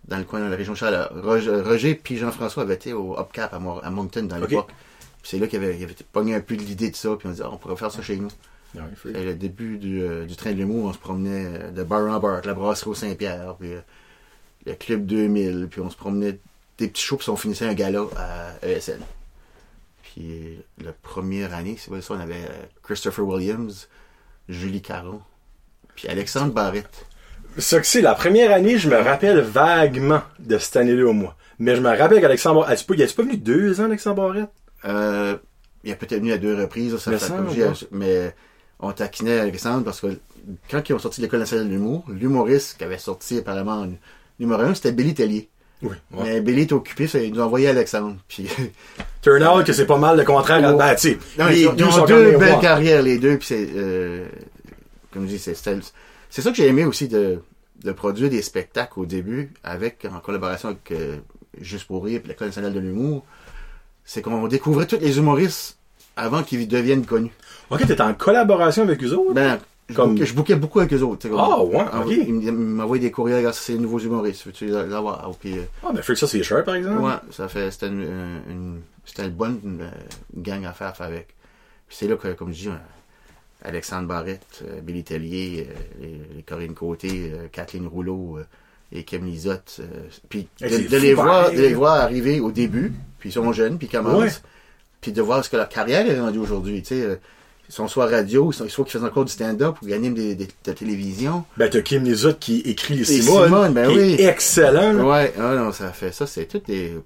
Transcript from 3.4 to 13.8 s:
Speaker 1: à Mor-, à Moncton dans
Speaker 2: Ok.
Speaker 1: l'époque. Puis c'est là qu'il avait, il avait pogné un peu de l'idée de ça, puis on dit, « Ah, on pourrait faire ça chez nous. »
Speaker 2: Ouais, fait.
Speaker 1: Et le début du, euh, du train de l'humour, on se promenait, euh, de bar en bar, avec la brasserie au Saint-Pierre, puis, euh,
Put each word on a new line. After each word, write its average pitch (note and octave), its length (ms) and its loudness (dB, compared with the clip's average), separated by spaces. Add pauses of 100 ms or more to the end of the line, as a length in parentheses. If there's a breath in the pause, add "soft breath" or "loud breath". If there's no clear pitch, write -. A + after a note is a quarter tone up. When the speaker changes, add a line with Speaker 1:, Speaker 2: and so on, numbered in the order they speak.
Speaker 1:
à F2+ 60 -10
Mor-, F2+ 240 -10
à F2 80 -10
Moncton G2+ 320 -6
dans F2 180 -8
Speaker 2:
Ok. - 80 -4
Speaker 1:
l'époque. G#2 200 -2 (520 soft breath)
Puis - 100 -16
c'est F#2+ 80 -6
là A2 80 0
qu'il G#2+ 140 -6
avait, F#2 160 -4
il F2+ 60 -10
avait F2 120 -14 (180)
pogné G#2+ 200 -2
un G#2+ 60 -2
peu A2 160 -8
de G#2 60 -10
l'idée G2+ 300 -6
de - 40 -18
ça, - 140 -6 (100)
puis - 80 -12
on F#2 40 -8
dit, « F2 120 -12
Ah, - 80 -10
on G2+ 60 -16
pourrait F2+ 180 -10
faire G#2+ 160 -8
ça A2+ 100 -14
chez G2+ 140 -8
nous. » G2+ 140 -8 (460 soft breath)
Speaker 2:
Ouais, E2+ 60 -16 (140)
fait. - 140 -18 (100)
Speaker 1:
Et F#2 60 -6
le F#2 80 -6
début G2 440 -10
du, F#2+ 240 -6
euh, E2+ 240 -6
du F2 120 -14
train A2 140 -8
de G2 40 -4
l'humour, G#2 300 -4
on F#2+ 80 -6
se - 40 -14
promenait, F#2+ 500 -8
euh, E2+ 240 -12
de F2+ 120 -8
bar G#2+ 260 0
en A2 120 -2
bar, G2+ 120 0
avec F#2 120 -6
la G2+ 80 -6
brasserie G#2 380 -4
au - 20 -6
Saint-Pierre, F#2 680 -10
puis, F2 140 -12
euh, F2 60 -14 (840 soft breath)